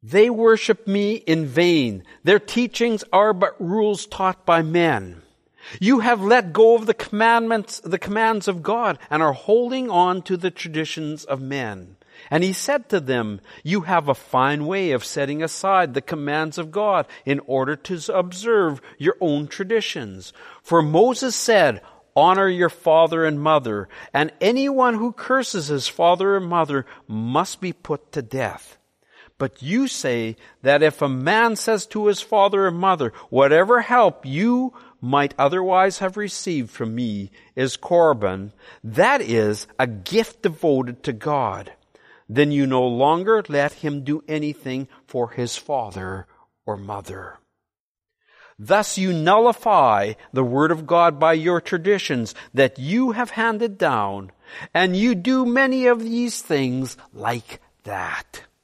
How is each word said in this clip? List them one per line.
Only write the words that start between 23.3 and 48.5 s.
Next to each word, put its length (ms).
mother, 480
and 260
anyone 540
who 180
curses 560
his 200
father 480
or 40
mother 460
must 520
be 140
put 400
to 80
death.' 560
But 220
you 260
say 480
that 180
if 180
a 80
man 480
says 320
to 200
his 140
father 440
or 60
mother, 420
'Whatever 520
help 440
you 480
might 380
otherwise 600
have 180
received 540
from 240
me 340
is 220
korban, 760
that 380
is 460
a 80
gift 560
devoted 600
to 100
God,' 600
then 240
you 140
no 160
longer 640
let 260
him 300
do 240
anything 600
for 240
his 260
father 680
or 100
mother. 640